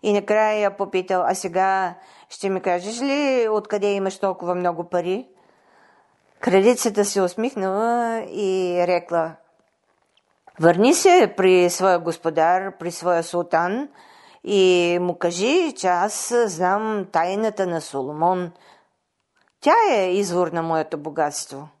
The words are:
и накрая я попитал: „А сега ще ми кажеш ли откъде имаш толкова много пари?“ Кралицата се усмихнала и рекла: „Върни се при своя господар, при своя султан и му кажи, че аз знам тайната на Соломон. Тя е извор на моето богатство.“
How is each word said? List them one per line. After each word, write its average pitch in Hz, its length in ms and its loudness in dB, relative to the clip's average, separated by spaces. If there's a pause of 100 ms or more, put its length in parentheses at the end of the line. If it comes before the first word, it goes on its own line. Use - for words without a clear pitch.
и 214 100 0
накрая 214 460 0
я 202 180 -2
попитал: 190 480 -2
„А 180 100 0
сега 185 600 -2 (340)
ще - 200 -6
ми 190 120 -2
кажеш 196 400 -4
ли 269 500 0
откъде 208 360 -2
имаш 196 320 -2
толкова 180 360 -2
много 175 280 -2
пари?“ 180 440 -4 (1120)
Кралицата 208 640 2
се 202 160 -2
усмихнала 226 1080 -2
и 185 440 -2 (120)
рекла: 170 480 -2 (1200)
„Върни 175 340 6
се 349 440 6
при 185 320 4
своя 180 300 2
господар, 165 760 0
при 170 140 -8
своя 170 320 -2
султан 175 680 -2 (540)
и 180 580 4
му 180 160 -2
кажи, 226 600 0
че - 100 -2
аз 190 460 -2 (120)
знам 196 680 -2
тайната 196 560 -2
на 170 140 -4
Соломон. 165 680 -4 (1120)
Тя 320 140 4 (160)
е 185 220 2
извор 180 340 0
на 165 140 -4
моето 160 360 -2
богатство.“ 147 680 -6 (140)